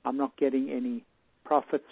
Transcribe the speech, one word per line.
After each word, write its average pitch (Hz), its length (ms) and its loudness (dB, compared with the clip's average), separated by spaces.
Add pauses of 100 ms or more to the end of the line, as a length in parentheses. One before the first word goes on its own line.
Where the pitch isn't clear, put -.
I'm 131 120 -2
not 135 200 -2
getting 135 340 2
any 123 340 -4 (400)
profits 147 480 0